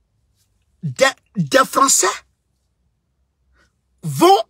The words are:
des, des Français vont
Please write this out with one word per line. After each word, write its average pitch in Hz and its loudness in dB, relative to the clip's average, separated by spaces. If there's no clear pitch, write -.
des, 180 -2
des 202 -2
Français 269 0
vont 233 2